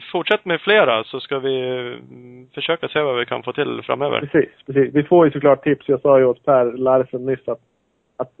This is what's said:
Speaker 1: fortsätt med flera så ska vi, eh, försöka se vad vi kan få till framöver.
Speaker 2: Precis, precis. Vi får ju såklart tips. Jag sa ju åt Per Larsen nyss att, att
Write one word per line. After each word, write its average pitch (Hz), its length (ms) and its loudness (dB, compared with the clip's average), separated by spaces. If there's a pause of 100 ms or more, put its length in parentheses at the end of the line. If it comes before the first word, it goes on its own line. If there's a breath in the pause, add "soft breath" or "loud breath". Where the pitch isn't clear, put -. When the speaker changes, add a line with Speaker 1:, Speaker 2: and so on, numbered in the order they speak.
(120)
Speaker 1:
fortsätt 180 340 -2
med 165 160 -4
flera 143 420 2
så 131 160 -10
ska 139 200 -6
vi, 131 300 -4
eh, 123 280 -8 (560)
försöka - 340 -4
se 156 140 -2
vad 135 180 0
vi 120 60 -2
kan 120 180 -8
få 123 100 -8
till 127 300 -4
framöver. 127 360 -4
Speaker 2:
Precis, 143 300 -2 (160)
precis. 135 300 0
Vi 147 80 2
får 170 220 6
ju 143 60 2
såklart 139 320 2
tips. 147 260 -2
Jag 131 120 0
sa 135 180 4
ju 131 60 4
åt 123 200 -2
Per 127 200 4 (120)
Larsen 127 480 0
nyss 131 220 -4
att, 117 120 -6 (580)
att - 240 -10